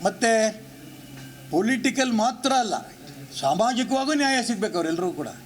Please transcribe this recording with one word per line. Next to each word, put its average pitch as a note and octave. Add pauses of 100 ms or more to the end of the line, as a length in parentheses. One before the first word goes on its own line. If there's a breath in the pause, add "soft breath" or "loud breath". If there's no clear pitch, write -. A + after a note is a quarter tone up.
ಮತ್ತು A3+ (1200)
ಪೊಲಿಟಿಕಲ್ B3 (100)
ಮಾತ್ರ B3 (140)
ಅಲ್ಲ, F#3 (680)
ಸಾಮಾಜಿಕವಾಗೂ B3
ನ್ಯಾಯ C4+
ಸಿಗಬೇಕು G3
ಅವರೆಲ್ಲರೂ E3+ (100)
ಕೂಡ A#2+ (160)